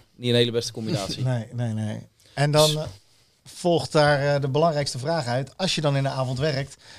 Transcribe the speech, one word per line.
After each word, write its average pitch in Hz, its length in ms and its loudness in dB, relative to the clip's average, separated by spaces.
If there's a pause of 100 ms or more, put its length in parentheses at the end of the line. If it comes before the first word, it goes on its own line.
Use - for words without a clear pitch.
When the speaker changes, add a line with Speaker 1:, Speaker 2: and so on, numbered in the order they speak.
(160)
Speaker 1:
niet 123 140 -4
een 120 60 4
hele 120 140 4
beste 117 220 -4
combinatie. 110 540 -4
Speaker 2:
<laughs> 131 60 0
Nee, 117 200 -4
nee, 120 200 -4
nee. 110 340 -6 (280)
En 147 160 0
dan, 151 200 6
Speaker 1:
Dus 151 60 -2
Speaker 2:
eh, 156 60 -6 (600)
volgt - 480 -2
daar, 147 420 4
eh, 139 60 0
de 139 80 -2
belangrijkste 147 500 0
vraag 151 280 -2
uit. 127 300 -4
Als 185 180 -2
je - 60 -2
dan 143 160 2
in 135 60 2
de 135 60 0
avond 131 300 -2
werkt, 139 380 -4 (220)